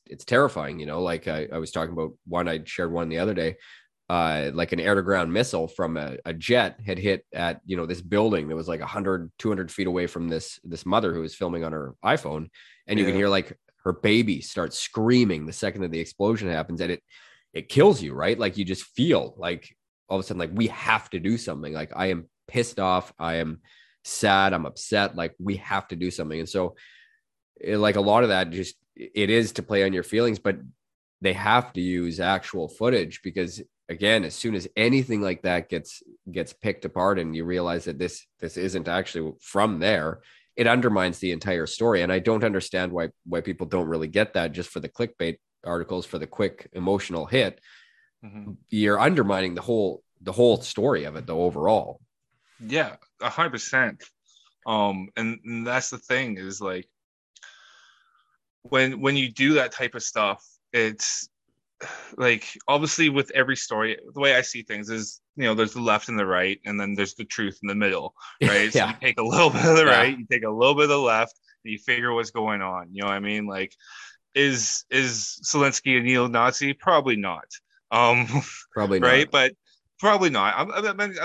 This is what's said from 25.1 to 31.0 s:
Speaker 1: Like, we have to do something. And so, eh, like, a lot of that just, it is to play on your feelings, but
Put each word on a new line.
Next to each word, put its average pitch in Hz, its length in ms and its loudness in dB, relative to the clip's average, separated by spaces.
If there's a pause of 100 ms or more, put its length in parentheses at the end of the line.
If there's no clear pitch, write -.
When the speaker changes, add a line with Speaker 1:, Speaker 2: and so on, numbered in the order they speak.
Speaker 1:
Like, 85 240 -6
we 95 180 -4
have 98 320 -6
to 92 60 -10
do 90 140 -4
something. 80 300 -6
And 80 100 -8
so, 92 260 -2 (880)
eh, 107 140 0
like, 104 180 4
a 101 60 2
lot 107 220 6
of 113 60 4
that 92 200 2
just, 90 260 -8 (200)
it 98 340 -2
is 113 240 4
to 104 100 -6
play 101 200 2
on 98 100 2
your 90 80 0
feelings, 110 380 0
but 98 180 0 (640)